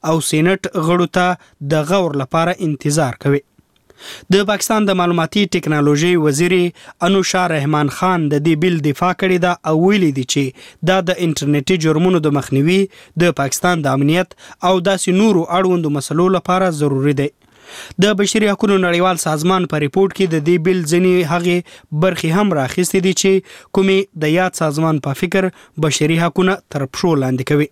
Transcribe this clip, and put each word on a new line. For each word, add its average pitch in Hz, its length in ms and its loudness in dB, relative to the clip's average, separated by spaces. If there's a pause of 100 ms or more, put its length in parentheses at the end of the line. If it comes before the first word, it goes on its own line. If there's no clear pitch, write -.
(120)
او 165 40 2 (160)
سینټ 175 580 0
غړو 175 180 2 (120)
ته 180 560 -4
د 151 160 0
غور 170 320 0
لپاره 165 340 -2 (100)
انتظار 147 560 -2
کوي. 143 180 2 (920)
د 202 160 4
پاکستان 208 400 0
د 185 120 0
معلوماتي 175 420 0 (100)
ټکنالوژۍ 151 580 2 (140)
وزیر 175 300 2 (500)
انوشا 185 480 0
رحمان 147 460 -2
خان 175 340 0
د 147 100 0
دې 160 220 2
بل 170 100 0 (120)
دفاع 180 260 -2
کړې 185 220 0 (100)
ده 170 260 -2
او - 20 2 (120)
ویلي 190 320 2
دي 127 160 -6
چې - 560 -6
دا 190 80 4
د 180 240 -2
انټرنیټي 151 640 0
جرمونو 160 400 2
د 147 140 0
مخنیوي، 151 380 0 (460)
د 170 160 0
پاکستان 151 480 -2
د 135 100 0
امنیت 156 400 0 (280)
او 185 100 4
داسې 185 460 0
نورو 190 340 2
اړوندو 175 420 0
مسلو 170 400 0
لپاره 185 340 0 (100)
ضروري 139 400 0
دی. 143 100 -6 (680)
د 208 160 4
بشري 208 320 0
حقوقو 202 320 0
نړیوال 175 400 0
سازمان 170 500 0
په 156 120 -2
ریپورت 190 340 0
کې 190 160 2
د 156 100 -2
دې 175 140 2 (100)
بل 190 100 2 (140)
ځینې 180 400 2
هغې 175 260 0 (460)
برخې 175 320 0
هم 196 240 2
راخیستې 180 460 -2
دي 190 160 2
چې 190 100 2 (460)
کومې 190 480 0
د 151 100 2
یاد 185 240 -2
سازمان 156 480 0
په 139 140 -6
فکر 185 260 0 (380)
بشري 151 360 0
حقونه 185 340 0 (200)
تر 139 100 -4
پښو 170 260 -2 (120)
لاندې 127 280 -4
کوي. 147 200 2